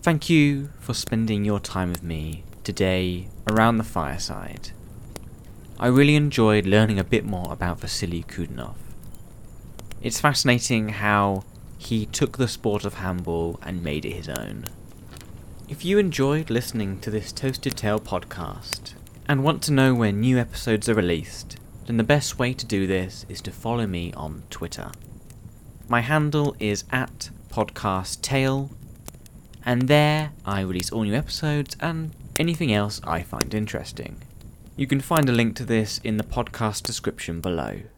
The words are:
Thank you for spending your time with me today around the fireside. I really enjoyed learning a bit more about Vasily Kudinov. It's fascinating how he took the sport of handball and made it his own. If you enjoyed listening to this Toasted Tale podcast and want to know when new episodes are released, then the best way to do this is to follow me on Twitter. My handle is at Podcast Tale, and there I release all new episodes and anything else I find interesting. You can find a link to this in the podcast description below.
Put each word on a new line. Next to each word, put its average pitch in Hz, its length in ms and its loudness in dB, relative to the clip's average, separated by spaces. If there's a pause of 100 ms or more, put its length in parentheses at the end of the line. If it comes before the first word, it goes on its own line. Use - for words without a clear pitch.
Thank 165 280 2
you 143 480 6
for - 160 -6
spending 110 500 0
your 104 160 2
time 92 300 -2
with 87 120 -4
me 80 420 -4 (200)
today 92 640 2 (180)
around 113 300 6
the 110 80 0
fireside. - 840 -6 (1080)
I 120 100 2
really 143 260 8
enjoyed 113 520 6
learning 107 320 6
a 95 60 2
bit 113 220 2
more 92 260 -2
about 87 280 -2
Vasily 85 420 -4
Kudinov. 62 540 -8 (1200)
It's 120 200 -2
fascinating 123 680 2
how 101 560 2 (320)
he 110 300 -2
took - 320 -2
the 123 100 2
sport 104 380 -2
of 101 80 -6
handball 87 680 -2
and 87 220 -6
made 76 220 -2
it - 80 -4
his 87 140 -8
own. 53 380 -6 (1000)
If - 160 -10
you 190 140 4
enjoyed 156 500 2
listening 110 520 0
to - 100 -6
this 107 200 -4
Toasted - 460 -2
Tale 107 240 2
podcast - 920 -8 (340)
and 135 160 4
want 156 200 2
to 151 80 2
know 135 220 8
when 107 260 4
new 127 180 6
episodes 113 500 0
are 113 60 6
released, 87 640 0 (280)
then 117 120 2
the 113 60 6
best 147 340 4
way 127 160 2
to - 120 -10
do 98 200 2
this 92 420 0
is - 140 -10
to - 80 -8
follow 113 360 -2
me 87 280 -2
on 78 340 -8
Twitter. - 420 -8 (1000)
My 120 120 4
handle 147 580 2
is 104 320 0
at - 400 -4 (200)
Podcast - 720 -2
Tale, 135 480 0 (920)
and 123 180 4
there 151 500 6 (120)
I 98 180 0
release 90 280 -2
all 113 120 0
new 104 120 0
episodes 147 640 -2
and 160 340 -4 (240)
anything 165 360 2
else 104 320 0
I 82 180 -2
find - 320 -4
interesting. - 680 -6 (520)
You 135 120 -2
can 135 140 2
find 151 280 4
a 123 40 4
link 117 240 4
to 123 80 -6
this 110 380 2
in 110 140 0
the 110 80 0
podcast 117 580 -2
description - 580 -4
below. 76 420 -2 (160)